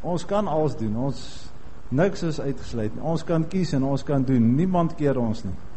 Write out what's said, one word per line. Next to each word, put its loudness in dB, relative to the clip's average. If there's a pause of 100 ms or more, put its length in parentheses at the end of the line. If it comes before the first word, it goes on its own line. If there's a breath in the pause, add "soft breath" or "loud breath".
Ons -2
kan 0
alles 2
doen, -2
ons, -4 (380)
niks 2
is -2
uitgesluit -4
nie. -6
Ons -2
kan 2
kies 0
en 2
ons 0
kan 2
doen, 4
niemand 2
keer 2
ons 0
nie. -4 (220)